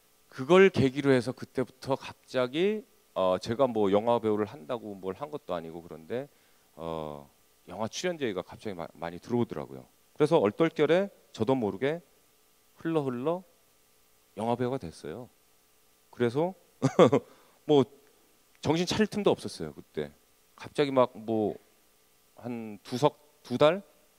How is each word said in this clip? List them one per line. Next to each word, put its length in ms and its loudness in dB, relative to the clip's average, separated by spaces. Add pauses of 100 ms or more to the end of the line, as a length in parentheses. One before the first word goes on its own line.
(280)
그걸 420 6
계기로 420 2
해서 200 2
그때부터 600 -6
갑자기, 880 -4 (320)
어, 240 2
제가 300 0
뭐 240 2
영화 260 4
배우를 280 0
한다고 480 -10
뭘 200 -8
한 160 -12
것도 240 -10
아니고 280 -8
그런데, 460 -10 (460)
어, 560 -10 (380)
영화 200 -6
출연 300 -6
제의가 240 -4
갑자기 320 -12
마-, 200 -10
많이 240 -10
들어오더라고요. 680 -6 (280)
그래서 240 2
얼떨결에 720 2 (220)
저도 220 0
모르게 460 -2 (760)
흘러 260 -2
흘러 400 -2 (960)
영화 200 0
배우가 220 -2
됐어요. 500 -12 (840)
그래서 440 -2 (260)
<laughs> 840 2
뭐 200 6 (760)
정신 240 0
차릴 220 0
틈도 240 0
없었어요, 440 -4
그때. 360 -10 (440)
갑자기 360 -4
막 260 2
뭐 380 -2 (840)
한 440 -12
두 160 -8
석, 200 2 (240)
두 140 -6
달? 260 4 (360)